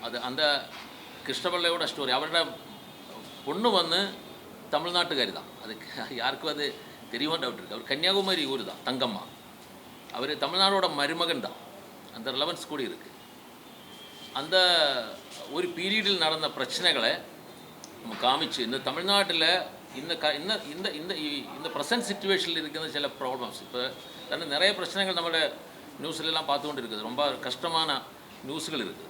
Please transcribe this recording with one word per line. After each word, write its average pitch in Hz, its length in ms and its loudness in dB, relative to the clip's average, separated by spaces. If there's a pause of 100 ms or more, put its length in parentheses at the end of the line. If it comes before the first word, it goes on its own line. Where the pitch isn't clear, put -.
அது 117 100 -4 (140)
அந்த 143 120 2 (840)
கிருஷ்ணபிள்ளையோட 170 680 2
ஸ்டோரி. 131 260 2
அவரோட 160 240 4 (1040)
பொண்ணு 190 220 2 (120)
வந்து 170 200 4 (720)
தமிழ்நாட்டுக்காரி 165 640 2
தான். 73 100 -12 (140)
அது 110 100 -8 (480)
யாருக்கும் 135 340 0
அது 147 100 -2 (480)
தெரியுமா 147 300 2
டவுட் 107 180 -2
இருக்கு. 92 160 -8
அவர் 113 160 -10
கன்னியாகுமரி 185 500 4 (100)
ஊர் 110 200 -2
தான், - 160 -12
தங்கம்மா. 123 340 0 (920)
அவர் 139 160 -2 (120)
தமிழ்நாடோட 190 420 6 (120)
மருமகன் 160 480 2
தான். - 120 -8 (580)
அந்த 117 180 -6
ரெலவன்ஸ் 156 380 -2
கூட 143 160 -2
இருக்கு. - 220 -10 (1300)
அந்த 160 160 2 (1000)
ஒரு 180 100 2 (100)
பீரியடில் 196 480 4
நடந்த 156 220 2 (100)
பிரச்சனைகளை 135 560 4 (920)
நம்ம 110 220 -6
காமிச்சு, 143 440 4
இந்த 127 100 -2 (100)
தமிழ்நாட்டுல 175 580 4 (540)
இந்த 165 120 -4 (100)
க-, 151 180 4
இந்த, 190 120 -2 (220)
இந்த, 190 140 -4 (120)
இந்த, 180 120 -4 (140)
இ-, 143 180 -2 (120)
இந்த - 200 -6
பிரசன்ட் 196 320 2
சிட்யுவேஷனில் 190 540 2
இருக்கிற 156 340 -4
சில 143 120 0 (120)
ப்ராப்ளம்ஸ், 127 460 -2
இப்ப 123 180 -2 (460)
தானே 151 240 -2
நிறைய 180 240 6
பிரச்சனைகள் 190 400 0
நம்மளோட 165 220 2 (640)
நியூஸ்ல 160 300 -2
எல்லாம் 156 180 0
பார்த்து 143 180 2
கொண்டு 135 140 -2
இருக்குது. 107 260 -6
ரொம்ப 127 140 0 (240)
கஷ்டமான 160 440 0 (580)
நியூஸ்கள் 143 380 -2
இருக்கு. 80 240 -8